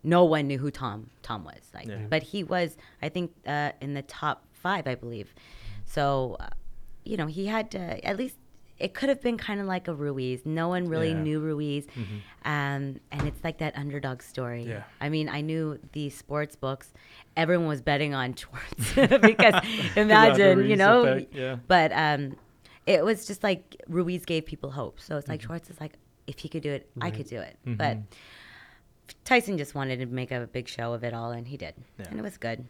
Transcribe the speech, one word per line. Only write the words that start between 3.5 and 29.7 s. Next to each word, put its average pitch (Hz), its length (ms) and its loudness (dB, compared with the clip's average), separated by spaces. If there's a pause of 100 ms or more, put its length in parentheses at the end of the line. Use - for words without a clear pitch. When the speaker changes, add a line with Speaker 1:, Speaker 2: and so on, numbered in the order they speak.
Speaker 1:
in 143 140 -6
the 139 80 -6
top - 500 -6
five, 180 340 -4
I 127 80 -2
believe. 117 400 -12 (520)
So, 139 540 0
uh, - 80 -10 (560)
you 214 120 -4
know, 156 100 -2
he 175 200 -6
had 220 240 -4
to, 185 340 -8
at 196 140 -2
least, 262 180 -6 (400)
it - 160 -6
could 269 160 -2
have 277 140 0
been 233 160 0
kinda 202 260 -4
like 185 220 -4
a 165 80 -4
Ruiz. 135 500 -4
No 160 240 -2
one 180 200 0
really 160 220 0
Speaker 2:
Yeah. 160 120 -2
Speaker 1:
knew 151 180 -2
Ruiz. 147 460 -4
Speaker 2:
Mm-hmm. 107 300 -10 (280)
Speaker 1:
Um, 139 560 -4 (120)
and 143 160 -6
it's - 160 -10
like 160 140 -6
that 156 200 -6
underdog 139 420 -6
story. 120 440 -8
Speaker 2:
Yeah. 110 180 -8 (180)
Speaker 1:
I 147 100 -4
mean, 156 180 -2
I 147 140 -6
knew 156 360 -4 (140)
the 147 180 -6
sports 147 460 -6
books. - 360 -6 (440)
Everyone 165 320 2
was 147 120 -2
betting 143 340 0
on 127 200 -4
<laughs> - 60 -14
Schwartz - 540 -8
<laughs> - 0 -
because 226 600 8 (240)
Speaker 2:
<laughs> - 160 -2
The 208 60 4
Speaker 1:
imagine, 214 580 10
you - 120 6
Speaker 2:
Ruiz 208 80 4
Speaker 1:
know. 214 260 8
Speaker 2:
effect, 131 300 2
yeah. 131 220 -4 (120)
Speaker 1:
But, 165 240 6
um, 143 440 0 (500)
it 175 180 6
was 214 220 0
just 202 160 -8
like 190 340 -2 (120)
Ruiz 175 380 -2
gave 160 180 -2
people 139 280 -10
hope. 135 280 -8
So - 160 -8
it's 143 120 -8
like 156 120 -6
Speaker 2:
Mm-hmm. 113 60 -14
Speaker 1:
Schwartz 165 240 -10
is 170 100 -20
like, 151 140 -14 (320)
"If - 140 -12
he - 100 -12
could 156 120 -8
do 147 80 -4
it, - 200 -8 (100)
I 117 60 -6
Speaker 3:
Right. 110 80 -6
Speaker 1:
could - 140 -8
do 120 120 -12
it." - 240 -14
Speaker 2:
Mm-hmm. 120 120 -4
Speaker 1:
But 127 200 -2 (1300)
Tyson 226 340 2
just 143 160 -8